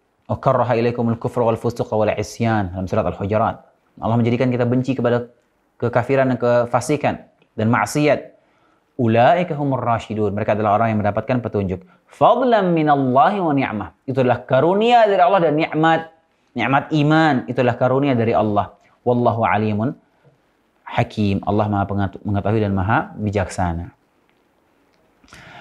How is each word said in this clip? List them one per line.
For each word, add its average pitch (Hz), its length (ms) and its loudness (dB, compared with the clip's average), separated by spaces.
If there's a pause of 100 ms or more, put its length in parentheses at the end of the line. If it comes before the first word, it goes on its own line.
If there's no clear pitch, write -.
(260)
"Wa - 160 -6
karraha 127 320 2
ilaikumul 117 480 0
kufra - 240 -2
wal 113 160 0
fusuqa 120 320 -4
wal 107 160 2
isyan." 107 640 -2
Dalam 95 160 -6
surat - 160 0
Al-Hujurat. 101 500 -2 (460)
Allah - 160 0
menjadikan 120 320 0
kita 123 160 0
benci 127 320 -2
kepada 120 320 0 (480)
kekafiran 127 560 0
dan 120 80 -4
kefasikan 120 800 0 (320)
dan 110 160 0
maksiat. 123 640 0 (640)
"Ulaika 135 560 2
humur 143 240 -2
rasyidun." 107 560 -2
Mereka 107 240 -2
adalah 107 240 0
orang 110 160 0
yang 104 80 -2
mendapatkan 110 320 -2
petunjuk. 101 480 -4 (240)
"Fadlan 208 640 2
minallahi 147 640 2
wa 165 160 0
ni'mah." 104 360 -4 (200)
Itu 127 160 0
adalah 120 160 0
karunia 208 640 2
dari 196 160 2
Allah 180 240 4
dan 147 80 2
nikmat. 160 560 0 (440)
Nikmat 127 400 0
iman, 151 560 2
itulah 123 240 0
karunia 131 400 0
dari 113 160 0
Allah. 107 480 0 (240)
"Wallahu 120 400 0
alimun 107 560 0 (880)
hakim." 107 640 -2
Allah 104 160 0
Maha 101 240 -2
pengatu-, 101 320 -4
mengetahui 104 400 -2
dan 98 160 0
Maha 113 400 -2
bijaksana. 95 720 -4 (1700)